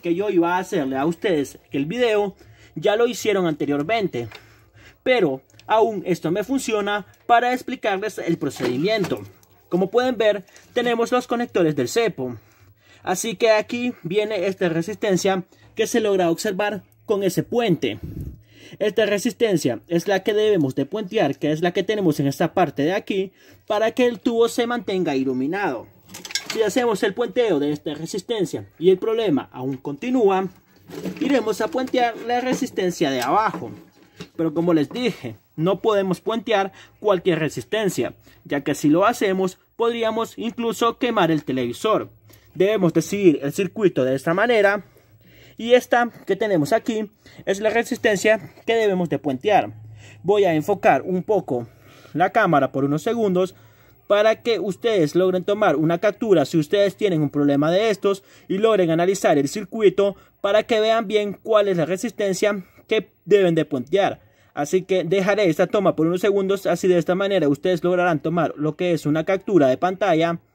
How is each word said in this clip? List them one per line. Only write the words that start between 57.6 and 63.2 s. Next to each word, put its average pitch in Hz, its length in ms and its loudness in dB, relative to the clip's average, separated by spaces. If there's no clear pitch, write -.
de 214 180 2
estos 196 340 -2
y 185 100 -2
logren 208 320 2
analizar 175 480 2
el 139 120 0
circuito 202 680 0
para 208 220 2
que 220 160 0
vean 220 280 0
bien 208 260 -2
cuál 208 340 2
es 185 100 0
la 156 80 0
resistencia 196 800 -2
que 214 240 -2